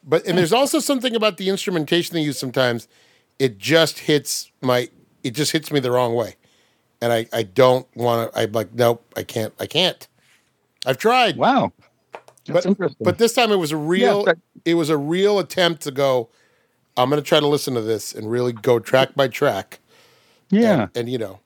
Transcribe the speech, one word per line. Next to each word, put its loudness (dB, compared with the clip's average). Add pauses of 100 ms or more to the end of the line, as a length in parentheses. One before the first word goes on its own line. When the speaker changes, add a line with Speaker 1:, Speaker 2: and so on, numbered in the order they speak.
Speaker 1:
But, 0
and 0
there's 2
also 2
something -2
about 0
the -4
instrumentation -2
they -2
use -2
sometimes. -2 (500)
It 0
just 2
hits -2 (100)
my, 0 (320)
it -4
just -4
hits -4
me 0
the -4
wrong 0
way. -4 (640)
And 0
I, 0
I -2
don't 2
wanna, -2
I'm -2
like, -4
"Nope, 0 (120)
I -8
can't, -6
I -8
can't." -2 (800)
I've 0
tried. 2
Speaker 2:
Wow. 0 (400)
That's -20
Speaker 1:
But, 0
Speaker 2:
interesting. -2
Speaker 1:
but 0
this 2
time 2
it 2
was -2
a -4
real, 2
Speaker 2:
Yeah, -4
but -2 (260)
Speaker 1:
it 2
was 0
a 2
real 0
attempt -2
to -8
go, 0 (680)
"I'm 2
gonna 2
try 4
to 0
listen 0
to -2
this -6
and -10
really -2
go 2
track 2
by 2
track." -4 (720)
Speaker 2:
Yeah. 4
Speaker 1:
And, -4
and, -4
you -4
know. -8